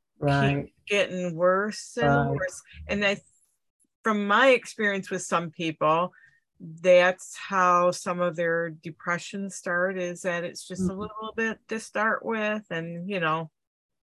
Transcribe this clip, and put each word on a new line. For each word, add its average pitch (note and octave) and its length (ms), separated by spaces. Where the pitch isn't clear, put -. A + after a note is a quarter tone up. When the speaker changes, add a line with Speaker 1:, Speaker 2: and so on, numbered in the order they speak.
Speaker 1:
Right. C#3+ 460
Speaker 2:
keeps - 80
getting F3+ 480
worse F#3 600
and A#3 100
Speaker 1:
Right. C#3+ 240
Speaker 2:
worse. - 300
And G#3 180
I, G3+ 160
from G3+ 240
my A#3 220
experience G#3 600
with F#3 100
some E3+ 300
people, E3 600
that's F3 760
how F3+ 560
some F3+ 300
of F3 140
their E3+ 360
depressions F3 840
start, F#3 440
is F3 240
that F3 200
it's - 240
just F#3 140
a F#3 40
Speaker 1:
Mm-hmm. F#3+ 160
Speaker 2:
little G#3+ 340
bit A3+ 320
to A3 120
start G#3+ 460
with. G#3+ 460
And, E3+ 380
you G3 100
know, D#3+ 320